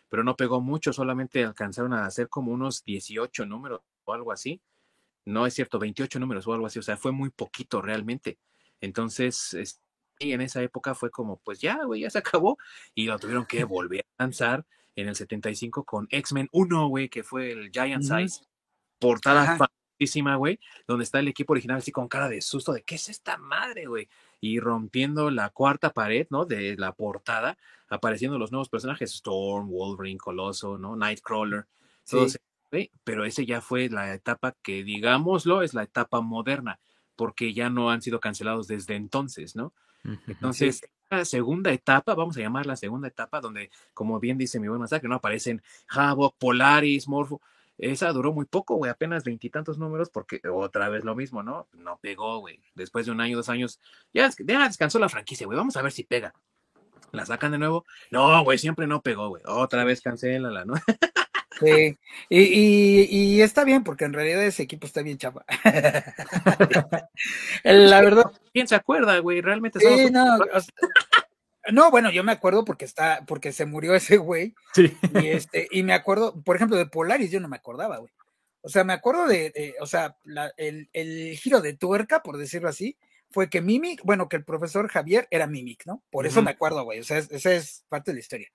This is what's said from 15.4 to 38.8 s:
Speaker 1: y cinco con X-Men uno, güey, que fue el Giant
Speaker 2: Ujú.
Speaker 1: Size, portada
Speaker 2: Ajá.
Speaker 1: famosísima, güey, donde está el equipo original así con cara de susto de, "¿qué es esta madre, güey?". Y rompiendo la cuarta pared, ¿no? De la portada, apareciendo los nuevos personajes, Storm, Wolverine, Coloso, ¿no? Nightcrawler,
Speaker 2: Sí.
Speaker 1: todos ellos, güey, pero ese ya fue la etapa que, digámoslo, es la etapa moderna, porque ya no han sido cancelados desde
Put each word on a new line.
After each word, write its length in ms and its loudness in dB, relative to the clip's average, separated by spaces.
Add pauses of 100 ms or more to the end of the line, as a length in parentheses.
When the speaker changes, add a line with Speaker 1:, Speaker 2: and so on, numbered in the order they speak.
Speaker 1:
y 40 -10
cinco 280 -10
con 260 -10
X-Men 420 -6
uno, 360 2
güey, 220 -4
que 140 -12
fue 280 -10
el 200 -14
Giant 340 -4
Speaker 2:
Ujú. 160 -2
Speaker 1:
Size, 200 -6 (580)
portada 440 4
Speaker 2:
Ajá. 240 2 (320)
Speaker 1:
famosísima, 380 -2
güey, 220 -2 (280)
donde 160 -2
está 160 -2
el 80 -2
equipo 260 -4
original 260 -2
así 120 -10
con 160 -8
cara 220 -6
de 120 -8
susto 320 -8
de, 100 -8
"¿qué 120 -12
es 140 -12
esta 280 -10
madre, 480 -8
güey?". 220 -10 (320)
Y 200 -4
rompiendo 680 -4
la 200 -4
cuarta 420 0
pared, 380 -2
¿no? 160 -4
De 320 -6
la 160 -8
portada, 640 -6 (320)
apareciendo 500 -4
los 120 -8
nuevos 180 -8
personajes, 460 -8
Storm, 540 -6
Wolverine, 500 -8
Coloso, 580 -10
¿no? 180 -12
Nightcrawler, 720 -6 (380)
Speaker 2:
Sí. 120 -6
Speaker 1:
todos 200 4
ellos, 60 -16 (300)
güey, 200 -6 (120)
pero 220 -6
ese 220 -6
ya 140 -6
fue 280 -4
la 240 -6
etapa 500 -8
que, 200 -8
digámoslo, 800 0
es 120 -6
la 80 -4
etapa 380 -4
moderna, 580 -8 (360)
porque 380 -6
ya 160 -4
no 220 -2
han 120 -2
sido 160 -4
cancelados 480 -6
desde 280 -8